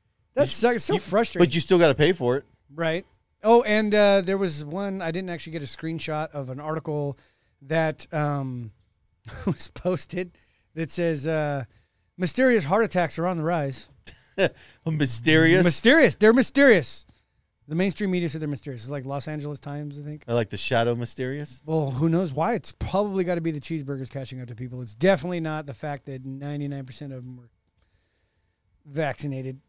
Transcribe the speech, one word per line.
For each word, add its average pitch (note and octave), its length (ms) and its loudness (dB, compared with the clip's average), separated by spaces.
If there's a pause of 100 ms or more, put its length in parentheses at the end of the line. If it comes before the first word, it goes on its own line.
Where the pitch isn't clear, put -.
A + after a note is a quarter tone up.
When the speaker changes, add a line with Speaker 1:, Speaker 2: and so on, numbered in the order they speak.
(340)
Speaker 1:
That C#4 80 4
Speaker 2:
You C#4+ 60 4
s-, - 40 -6
Speaker 1:
sucks. B3 240 2
It's G#3 80 -4
so G4+ 100 0
Speaker 2:
you, G4+ 60 0
Speaker 1:
frustrating. F#3+ 480 2
Speaker 2:
but B2+ 60 -4
you E3 80 2
still F#3 160 4
gotta D#3+ 160 8
pay D#3 180 4
for C3 240 0
it. C#3+ 80 -6 (300)
Speaker 1:
Right. E3 320 -4 (360)
Oh, A#3 200 8
and, G#3+ 320 2
uh, G3+ 260 6
there F#3+ 160 0
was D#3 300 -4
one, G3 340 -6
I E3 120 -4
didn't F#3 180 -6
actually E3 240 -10
get D#3+ 80 -6
a C#3 40 -8
screenshot D#3 680 -6
of C3+ 180 -8
an C3 100 -10
article D3+ 560 -4 (460)
that, D#3 500 -2
um, C3+ 600 -4 (360)
<laughs> - 380 -16
was - 240 -4
posted - 680 -6 (380)
that D#3+ 160 -6
says, D#3+ 360 -2
uh, D3 380 -2 (520)
"Mysterious A3+ 480 2
heart G3 200 2
attacks F3 340 -2
are E3 80 -2
on F#3 100 -2
the D#3+ 80 -2
rise." D3+ 460 -4 (460)
Speaker 2:
<laughs> - 500 -2
Mysterious? D#3 800 4
Speaker 1:
Mysterious. A#3 520 6
They're G#3+ 160 6
mysterious. B3 720 4 (640)
The D3 60 -6
mainstream F#3+ 360 0
media F3 180 0
said D#3 120 -8
they're D#3 80 -4
mysterious. C3 360 -8
It's B2 60 -12
like C#3 140 -8
Los C#3 240 -6
Angeles D3 320 -8
Times, D3 380 -10
I D3 40 -14
think. D3 240 -14
Speaker 2:
Or A#2+ 80 -2
like A#2 160 0
the G#2 60 -6
shadow A#2 380 2
mysterious? C3 720 -8
Speaker 1:
Well, D#3 240 -2
who C#3 180 0
knows E3 240 0
why? E3+ 220 -2
It's - 180 -8
probably F#3+ 520 -2
gotta E3+ 180 -2
be E3 80 -2
the D3+ 100 -6
cheeseburgers C#3 500 -8
catching C3 300 -10
up A#2+ 80 -12
to A#2+ 60 -14
people. B2+ 260 -10
It's A2+ 140 -12
definitely F3+ 460 2
not D#3 260 -6
the C3+ 80 -12
fact C#3+ 320 -10
that C3 180 -12
ninety-nine C#3 640 -8
percent C3+ 260 -14
of B2+ 120 -12
them B2+ 120 -16
were A#2+ 140 -20 (1400)
vaccinated. C3+ 840 -6